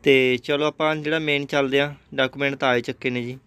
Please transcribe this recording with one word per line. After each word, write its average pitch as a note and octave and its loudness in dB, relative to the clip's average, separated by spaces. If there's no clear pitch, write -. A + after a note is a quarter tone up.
ਤੇ C3 4
ਚਲੋ D3 -2
ਆਪਾਂ D#3 0
ਜਿਹੜਾ D3+ -2
ਮੇਨ C#3+ -2
ਚੱਲਦੇ C#3 0
ਹਾਂ, C#3+ -2
ਡਾਕੂਮੈਂਟ C#3 -2
ਤਾਂ C3+ -2
ਆਏ B2 2
ਚੱਕੇ B2+ -6
ਨੇ B2 -4
ਜੀ B2 -12